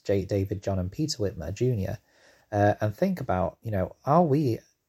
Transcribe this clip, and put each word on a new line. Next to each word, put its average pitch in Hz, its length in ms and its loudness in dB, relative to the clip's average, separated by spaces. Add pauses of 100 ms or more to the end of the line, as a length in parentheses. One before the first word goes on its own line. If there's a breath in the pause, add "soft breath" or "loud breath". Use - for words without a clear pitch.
J, 98 200 0
David, 98 380 -2
John, 98 160 -2
and 90 140 -4
Peter - 260 -4
Whitmer 92 340 -4
Junior, 120 460 -2 (540 soft breath)
uh, 104 280 4
and 107 140 0
think 185 260 -2
about, 90 420 -2
you 110 100 -6
know, 92 320 -2
are 160 200 4
we 139 360 2 (280)